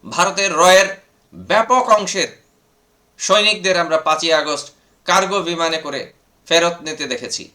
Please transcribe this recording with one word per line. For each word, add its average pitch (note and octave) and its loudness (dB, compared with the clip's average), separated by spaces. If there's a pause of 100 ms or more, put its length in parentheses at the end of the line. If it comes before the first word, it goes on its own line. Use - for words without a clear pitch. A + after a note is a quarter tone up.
(100)
ভারতের G3 -2
রয়ের F#3 4 (380)
ব্যাপক A3+ 0
অংশের G3 0 (760)
সৈনিকদের F#3+ 0
আমরা D#3+ 0
পাঁচই D#3+ 0
আগস্ট D3 -2 (320)
কার্গো F#3+ 0
বিমানে E3 -2
করে C#3 -10 (340)
ফেরত E3+ 2
নিতে D3+ -10
দেখেছি B2 -10